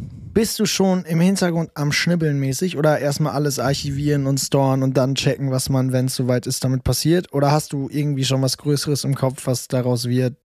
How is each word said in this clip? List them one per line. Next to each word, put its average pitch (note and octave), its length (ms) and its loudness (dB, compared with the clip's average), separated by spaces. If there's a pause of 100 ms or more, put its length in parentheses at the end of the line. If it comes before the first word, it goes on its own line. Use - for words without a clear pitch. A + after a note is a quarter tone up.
(320)
bist A3 260 0
du A3 60 0
schon F#3 400 0
im E3 160 0
Hintergrund F3 540 2
am D3 180 -2
Schnibbeln D#3+ 480 0
mäßig E3 380 -2
oder D3+ 200 2
erstmal C#3+ 360 -2
alles C#3 240 0
archivieren C#3 680 -2
und C3+ 140 0
storen C3+ 420 2
und C3 140 0
dann C3+ 180 2
checken, C#3 360 0
was C3 180 -2
man, C3 240 0
wenn's B2+ 240 0
soweit B2 300 0
ist, - 180 -4
damit C3 200 -2
passiert? D#3+ 500 0
Oder C#3 180 2
hast D3+ 220 0
du C3+ 180 -4
irgendwie C#3+ 320 -2
schon C3 160 2
was C3 160 0
Größeres D3 480 -2
im C3+ 100 0
Kopf, C3 320 -2
was B2+ 220 -2
daraus B2 400 0
wird, B2+ 360 0